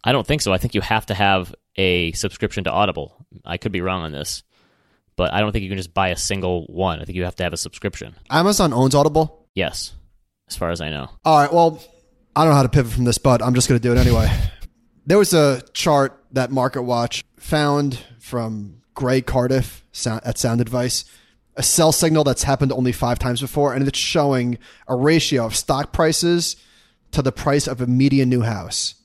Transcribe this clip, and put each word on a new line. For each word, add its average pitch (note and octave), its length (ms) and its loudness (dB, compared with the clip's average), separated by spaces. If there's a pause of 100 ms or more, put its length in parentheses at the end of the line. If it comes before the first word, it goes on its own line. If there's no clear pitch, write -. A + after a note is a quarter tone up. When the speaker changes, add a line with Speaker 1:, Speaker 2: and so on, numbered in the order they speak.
Speaker 1:
I A#2+ 80 2
don't B2+ 120 0
think D3+ 160 -2
so. G2 120 0
I F#2 40 2
think - 160 -4
you G#2 80 0
have A2 260 -2
to G#2 60 -4
have F#2+ 400 2 (220)
a F2 380 0
subscription - 500 -6
to E2+ 80 -2
Audible. E2+ 540 -4 (200)
I F2 120 -8
could - 160 -6
be F2+ 80 -4
wrong F#2 220 -4
on D#2 100 -8
this, - 300 -10 (760)
but F2+ 160 0
I G2+ 80 0
don't G#2+ 100 0
think G#2 120 -4
you F#2+ 60 -10
can G2 80 -6
just F#2 160 -10
buy F#2+ 160 2
a F2 60 -2
single F2+ 520 -4
one. E2+ 340 -4
I - 40 -12
think F2 120 -10
you F2+ 80 -4
have F2+ 100 -8
to - 80 -6
have E2+ 100 -4
a E2+ 40 -8
subscription. - 580 -10 (140)
Speaker 2:
Amazon F3 440 2
owns C3 220 2
Audible? D3+ 580 0
Speaker 1:
Yes, - 400 -6 (540)
as - 80 -12
far E2+ 160 -4
as E2+ 80 -4
I D#2 100 -6
know. C#2+ 200 -10 (160)
Speaker 2:
All D#3+ 120 4
right, C#3+ 140 4
well, E3 320 2 (520)
I D3 80 4
don't D#3+ 80 6
know C#3+ 40 6
how C#3 80 6
to B2+ 60 2
pivot A#2+ 240 2
from B2+ 100 0
this, A#2+ 140 0
but B2 240 2
I'm B2+ 120 0
just B2+ 140 2
gonna B2 120 4
do A#2+ 120 0
it A#2+ 60 4
anyway. - 360 4
<laughs> - 60 0 (680)
There F3 120 4
was G3+ 160 4
a C#3+ 300 4 (100)
chart C#3 500 0 (100)
that C3 180 0
MarketWatch B2 720 -2 (140)
found C#3+ 600 0 (200)
from A2 600 -8 (120)
Gray C3 280 0
Cardiff B2 680 -2
sou-, A2 320 -6
at A#2 140 -6
Sound A#2 240 0
Advice, B2 420 -2 (520)
a C#3+ 80 -6
sell D#3+ 280 4
signal D#3 320 2
that's C3+ 200 0
happened C3+ 280 2
only B2+ 200 0
five A#2+ 280 -2
times B2 220 -2
before, C#3+ 320 0
and C3+ 140 0
it's C#3 100 -4
showing B2+ 640 0 (280)
a B2+ 80 -2
ratio C#3+ 500 2
of A2 100 -8
stock C#3+ 360 -4
prices E3+ 680 0 (540)
to D3 120 0
the B2+ 80 0
price C#3+ 360 0
of B2+ 140 -6
a B2 60 0
median C3 420 4
new B2 120 2
house. - 640 -6